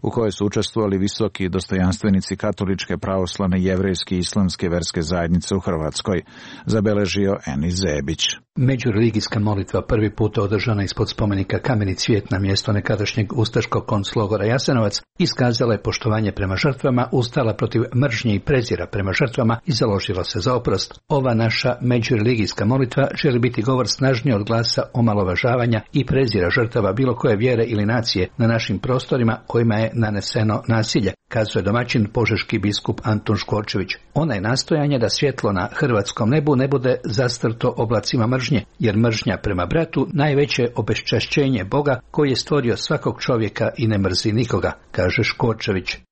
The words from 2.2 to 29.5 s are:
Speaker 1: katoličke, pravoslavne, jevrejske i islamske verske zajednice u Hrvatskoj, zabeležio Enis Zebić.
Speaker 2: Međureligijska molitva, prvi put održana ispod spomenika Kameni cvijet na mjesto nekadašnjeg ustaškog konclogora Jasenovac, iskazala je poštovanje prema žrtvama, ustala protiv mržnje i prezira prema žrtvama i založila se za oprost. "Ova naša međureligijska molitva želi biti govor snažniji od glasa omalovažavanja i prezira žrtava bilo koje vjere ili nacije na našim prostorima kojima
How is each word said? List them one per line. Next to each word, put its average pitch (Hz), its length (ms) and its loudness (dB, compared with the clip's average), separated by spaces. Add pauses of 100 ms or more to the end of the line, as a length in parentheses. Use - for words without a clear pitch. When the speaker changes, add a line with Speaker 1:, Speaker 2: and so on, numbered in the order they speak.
Speaker 1:
katoličke, 98 600 -2
pravoslavne, 92 640 0
jevrejske 95 520 0
i 90 40 2
islamske 92 500 0
verske 85 320 -2
zajednice 85 540 0
u 92 40 0
Hrvatskoj, 82 640 -2 (440)
zabeležio 101 720 2 (120)
Enis 80 260 -2
Zebić. 78 520 -2 (320)
Speaker 2:
Međureligijska 117 840 0
molitva, 101 420 0
prvi 107 340 0
put 107 220 0
održana 101 460 0
ispod 110 260 -2
spomenika 101 500 0
Kameni 104 360 0
cvijet - 360 0
na 101 80 0
mjesto 98 320 0
nekadašnjeg 104 680 0
ustaškog 113 460 0
konclogora 101 600 0
Jasenovac, 117 560 2 (180)
iskazala 120 540 2
je 98 100 -2
poštovanje 107 480 0
prema 95 240 -4
žrtvama, 127 560 0
ustala 120 420 0
protiv 113 280 0 (140)
mržnje 117 400 2
i 98 40 0
prezira 104 520 0
prema 98 220 -2
žrtvama 117 520 0
i 170 60 -2
založila 101 520 0
se - 160 -4
za 127 160 0
oprost. - 440 -2 (100)
"Ova 131 240 2
naša 117 480 2
međureligijska 117 840 0
molitva 131 500 2
želi 123 240 2
biti 117 220 0
govor 127 260 0
snažniji 131 480 0
od 101 120 -2
glasa 117 340 0 (120)
omalovažavanja 113 880 2 (120)
i 135 120 0
prezira 107 440 2
žrtava 107 440 2
bilo 127 220 2
koje 117 200 2
vjere 113 280 2
ili 107 220 0
nacije 110 420 0 (100)
na 117 100 2
našim 113 320 0
prostorima 123 580 0 (100)
kojima 117 280 2